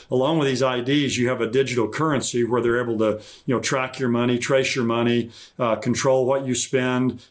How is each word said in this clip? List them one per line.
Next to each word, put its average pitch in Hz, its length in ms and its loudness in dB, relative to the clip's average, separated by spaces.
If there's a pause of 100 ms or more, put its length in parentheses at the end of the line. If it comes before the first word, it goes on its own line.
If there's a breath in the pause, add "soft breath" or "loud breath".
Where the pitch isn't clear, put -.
(120)
along 135 260 2
with 143 100 2
these 131 140 0
I 127 200 0
Ds, 135 360 0
you 120 100 2
have 127 140 0
a - 60 0
digital 120 420 0
currency 127 540 0
where 117 180 0
they're 117 180 2
able 117 200 -2
to, 107 200 0 (280 loud breath)
you 131 80 2
know, 110 40 2
track 131 380 -4
your 131 120 -2
money, 120 280 2
trace 131 380 0
your 123 100 -2
money, 117 460 0 (260 loud breath)
uh, 113 200 0
control 127 500 2
what 135 180 0
you 127 80 -2
spend. 127 680 0 (120)